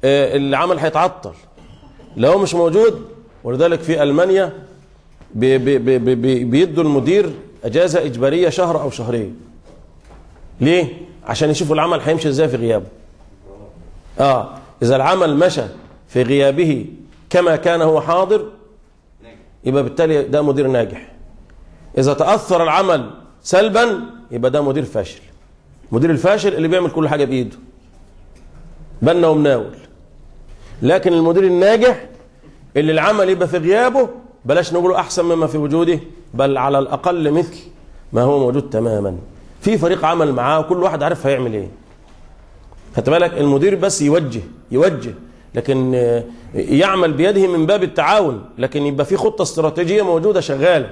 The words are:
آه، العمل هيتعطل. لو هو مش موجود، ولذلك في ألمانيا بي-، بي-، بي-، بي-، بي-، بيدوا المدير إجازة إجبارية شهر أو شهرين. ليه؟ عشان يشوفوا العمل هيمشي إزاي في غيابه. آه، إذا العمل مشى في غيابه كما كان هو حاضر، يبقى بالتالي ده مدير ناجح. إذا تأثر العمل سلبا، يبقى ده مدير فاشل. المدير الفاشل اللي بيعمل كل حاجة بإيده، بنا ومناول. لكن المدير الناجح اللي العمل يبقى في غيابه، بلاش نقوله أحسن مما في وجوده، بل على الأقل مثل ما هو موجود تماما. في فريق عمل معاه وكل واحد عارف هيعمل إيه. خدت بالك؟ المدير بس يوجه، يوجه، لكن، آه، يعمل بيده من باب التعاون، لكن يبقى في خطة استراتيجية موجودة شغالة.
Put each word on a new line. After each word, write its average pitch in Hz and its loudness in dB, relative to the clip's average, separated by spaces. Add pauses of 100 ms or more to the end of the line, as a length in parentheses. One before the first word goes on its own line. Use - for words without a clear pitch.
آه، 139 2
العمل 139 0
هيتعطل. 156 -2 (840)
لو 127 4
هو 190 4
مش 175 -2
موجود، 170 2 (380)
ولذلك 160 0
في 160 -2
ألمانيا 175 2 (840)
بي-، 131 2
بي-، 131 0
بي-، 123 2
بي-، 123 0
بي-، 123 0
بيدوا 151 0
المدير 156 0 (300)
إجازة 151 0
إجبارية 139 0
شهر 170 -2
أو 143 -4
شهرين. 117 -8 (1200)
ليه؟ 156 2 (340)
عشان 151 -2
يشوفوا 156 0
العمل 160 0
هيمشي 156 -2
إزاي 143 0
في 127 -4
غيابه. 113 -2 (1300)
آه، 131 2 (320)
إذا 120 2
العمل 156 2
مشى 175 2 (440)
في 123 0
غيابه 139 2 (440)
كما 175 4
كان 170 0
هو 160 2
حاضر، 190 0 (1160)
يبقى 135 0
بالتالي 156 0
ده 147 0
مدير 143 0
ناجح. 120 -2 (840)
إذا 135 2
تأثر 170 0
العمل 160 0 (320)
سلبا، 214 2 (320)
يبقى 123 -2
ده 147 0
مدير 139 -2
فاشل. - -8 (720)
المدير 131 2
الفاشل 185 0
اللي 160 -2
بيعمل 175 0
كل 156 -2
حاجة 147 0
بإيده، 123 -6 (1400)
بنا 170 2
ومناول. 147 0 (1040)
لكن 185 2
المدير 170 4
الناجح 214 4 (720)
اللي 156 2
العمل 185 2
يبقى 180 0
في 156 -2
غيابه، 233 2 (360)
بلاش 160 0
نقوله 180 2
أحسن 175 -2
مما 165 0
في 147 -4
وجوده، 165 0 (340)
بل 135 0
على 139 0
الأقل 151 -2
مثل 160 -2 (580)
ما 117 0
هو 139 2
موجود 127 0
تماما. 107 -2 (440)
في 214 0
فريق 170 0
عمل 160 0
معاه 135 0
وكل 175 -2
واحد 156 -2
عارف 156 -4
هيعمل 127 -2
إيه. 98 -6 (1300)
خدت - -2
بالك؟ 170 2
المدير 147 2
بس 180 -2
يوجه، 143 0 (300)
يوجه، 127 0 (420)
لكن، 127 -2
آه، 120 0 (320)
يعمل 175 0
بيده 190 2
من 165 0
باب 190 0
التعاون، 160 0 (120)
لكن 135 -2
يبقى 143 -2
في 185 -2
خطة - -2
استراتيجية 165 -2
موجودة 180 0
شغالة. 143 0